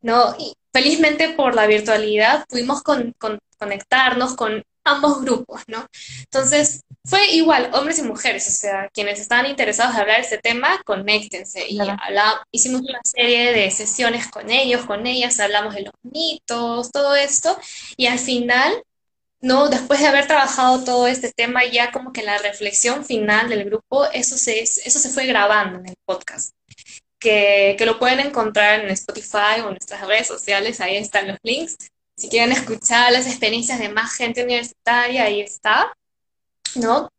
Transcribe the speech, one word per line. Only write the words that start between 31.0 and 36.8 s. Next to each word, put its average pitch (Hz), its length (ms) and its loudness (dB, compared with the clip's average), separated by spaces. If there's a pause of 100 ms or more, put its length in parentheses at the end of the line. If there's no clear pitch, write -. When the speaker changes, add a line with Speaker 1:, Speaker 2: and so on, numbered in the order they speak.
Speaker 1:
los 196 160 -8
links. 285 340 -4 (380)
Si - 140 -12
quieren 233 220 2
escuchar 233 600 2
las 254 140 2
experiencias 233 540 -4
de 208 100 -6
más 220 240 -4
gente 240 300 -4
universitaria, 240 800 0
ahí 208 180 0
está, 220 500 0 (840)
¿no? 240 440 0